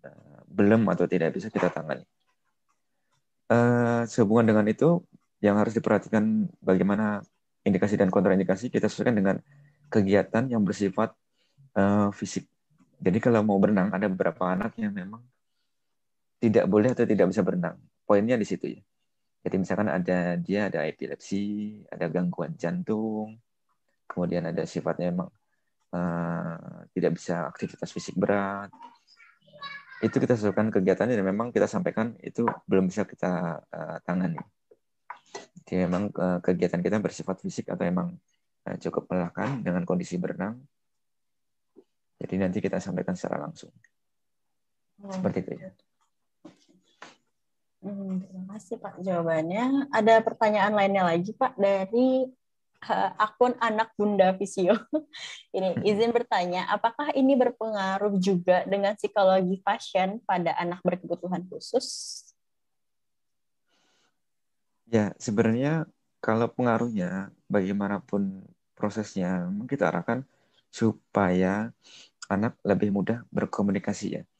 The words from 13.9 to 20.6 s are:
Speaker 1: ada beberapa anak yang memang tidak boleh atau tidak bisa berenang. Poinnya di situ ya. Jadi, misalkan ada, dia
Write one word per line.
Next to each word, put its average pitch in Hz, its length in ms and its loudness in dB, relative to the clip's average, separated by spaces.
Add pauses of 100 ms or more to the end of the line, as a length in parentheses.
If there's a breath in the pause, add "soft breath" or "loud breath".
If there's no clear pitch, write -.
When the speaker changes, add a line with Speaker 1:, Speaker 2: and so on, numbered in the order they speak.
Speaker 1:
ada 98 160 0
beberapa 90 400 0
anak 98 320 -4
yang 104 80 -2
memang 101 320 -12 (1160)
tidak 110 260 4
boleh 107 300 4
atau 120 80 2
tidak 101 240 4
bisa 95 160 0
berenang. 90 320 -2 (320)
Poinnya 107 320 4
di 101 80 -2
situ 87 240 -6
ya. - 80 -14 (640)
Jadi, - 160 -2
misalkan 104 280 -2
ada, 90 520 0
dia 98 320 -2